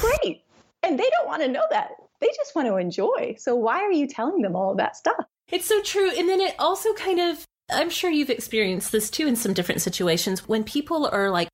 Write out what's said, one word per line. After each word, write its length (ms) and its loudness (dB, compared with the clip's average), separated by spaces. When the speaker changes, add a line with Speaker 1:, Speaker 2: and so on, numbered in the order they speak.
Speaker 1:
great. 420 0
And 160 2
they 120 2
don't 180 2
want 140 -4
to 60 0
know 220 -2
that. 200 -2
They 140 2
just 220 -6
want 100 2
to 100 2
enjoy. 640 0
So 160 -2
why 260 0
are 120 0
you 160 2
telling 340 -2
them 140 -2
all 160 0
of 60 0
that 180 -2
stuff? 280 0
Speaker 2:
It's 160 -2
so 160 4
true. 280 2
And 180 0
then 120 2
it 180 0
also 360 2
kind 260 0
of, 240 0
I'm 200 0
sure 200 0
you've 200 2
experienced 600 -2
this 200 0
too 180 -2
in 80 2
some 160 -2
different 300 -2
situations, 680 0
when 160 0
people 420 -2
are, 240 0
like, 240 0